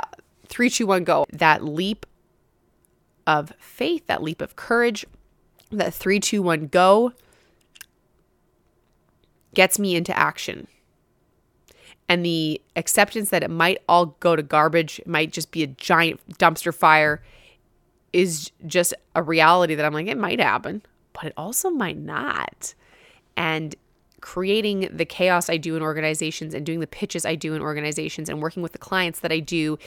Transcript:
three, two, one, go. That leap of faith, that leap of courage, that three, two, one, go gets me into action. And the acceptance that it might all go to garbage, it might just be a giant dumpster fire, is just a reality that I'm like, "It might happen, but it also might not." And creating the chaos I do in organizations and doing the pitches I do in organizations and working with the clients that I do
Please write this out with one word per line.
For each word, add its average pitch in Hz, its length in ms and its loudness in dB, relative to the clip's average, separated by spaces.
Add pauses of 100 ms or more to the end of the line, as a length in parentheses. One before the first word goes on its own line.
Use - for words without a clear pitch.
(460)
three, 240 220 2
two, 240 180 0
one, 185 180 2
go. 151 280 2
That 156 320 4
leap 180 400 -4 (1200)
of 156 320 0
faith, - 500 -4
that - 140 -2
leap 160 200 -6
of - 140 -12
courage, 240 500 0 (640)
that 170 240 -2
three, 202 260 0
two, 202 220 0
one, 160 240 0
go 196 480 6 (2500)
gets - 240 4
me 190 180 0
into 175 180 -2
action. - 520 -2 (1400)
And 175 160 0
the 160 340 -2 (160)
acceptance 202 540 -2
that 170 120 0
it - 60 -6
might 165 300 0 (100)
all 170 320 4
go 170 160 4
to 156 60 -2
garbage, 156 560 2
it - 80 -16
might 156 260 0
just - 180 -8
be 160 120 -4
a 151 40 -2
giant 165 540 2 (180)
dumpster 165 360 4
fire, 156 480 6 (920)
is 170 380 0 (140)
just 175 280 0 (220)
a 165 60 0
reality 160 520 4
that 151 100 -2
I'm 151 80 0
like, 156 140 -4
"It 220 100 -4
might 214 240 -2
happen, 151 420 -2 (300)
but - 120 -16
it 156 120 -10
also 208 320 -4
might 214 300 -2
not." 151 760 -8 (600)
And 160 380 -4 (460)
creating 196 720 -2
the 160 140 -2
chaos 180 460 0
I 170 80 0
do 160 180 -4
in 160 60 -4
organizations 156 720 -4
and 151 100 -6
doing 165 160 -4
the 156 60 -6
pitches - 400 -6
I 160 80 -2
do 156 180 -6
in 156 80 -4
organizations 151 680 -6
and 151 100 -6
working 165 220 -6
with 165 100 -8
the - 60 -14
clients 180 420 -4
that 165 120 -4
I 160 80 0
do 156 360 -2 (100)